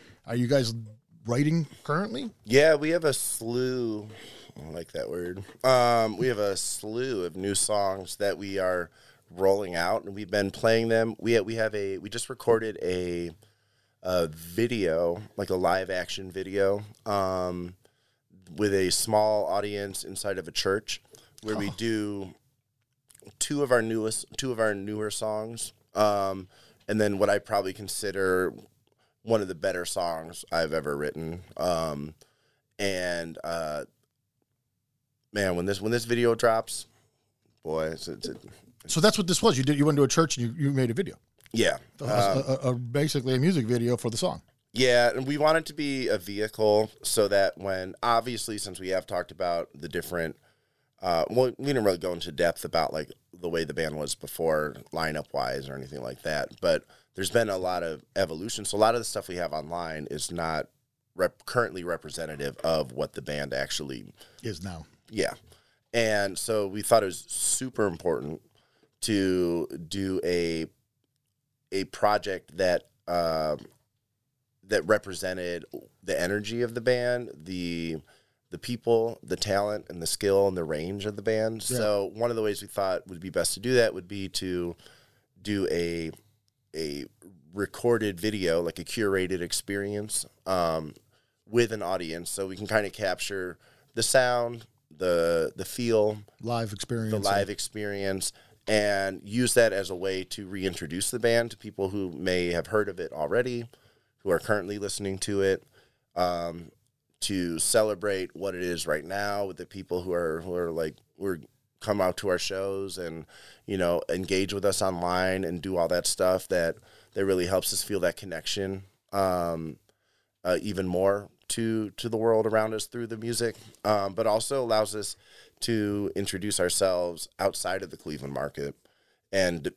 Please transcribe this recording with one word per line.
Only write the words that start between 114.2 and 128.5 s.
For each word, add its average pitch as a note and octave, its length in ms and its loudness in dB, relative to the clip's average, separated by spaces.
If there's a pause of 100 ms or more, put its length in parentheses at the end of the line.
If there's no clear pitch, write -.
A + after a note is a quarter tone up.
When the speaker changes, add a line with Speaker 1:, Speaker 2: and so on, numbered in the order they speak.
Speaker 2:
with G2 120 -4
us G2 160 2
online F#2 640 2
and E2+ 160 -4
do F#2 160 -4
all E2 120 2
that F2 180 2
stuff F#2 420 2
that, E2+ 280 0 (380)
that G2+ 100 0
really F#2 220 2
helps F#2 260 0
us G2 100 -2
feel G2+ 180 -2
that E2+ 160 0
connection, F#2+ 680 -6 (280)
um, E2+ 640 0 (680)
uh, F2+ 180 2
even F#2+ 240 -4
more G2 420 2 (200)
to, A2+ 420 -2
to - 180 -8
the A2+ 80 -2
world A2 300 4
around A2 280 2
us G#2+ 120 -4
through A#2+ 220 -8
the A2+ 80 -8
music, A2+ 400 -2 (280)
um, G2+ 300 2
but A2 120 0
also A2+ 360 2
allows G#2+ 320 2
us G#2 220 -6 (440)
to G#2 560 0
introduce G2 420 -4
ourselves F2+ 680 0 (100)
outside F#2+ 440 -2
of E2 80 -10
the - 60 -14
Cleveland C#2 380 -8
market C#2+ 400 -4 (580)